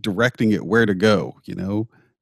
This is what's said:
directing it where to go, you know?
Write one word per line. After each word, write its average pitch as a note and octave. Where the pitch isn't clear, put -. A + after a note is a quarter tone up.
directing A2
it F#2
where A2+
to G#2
go, F#2+
you F2
know? G2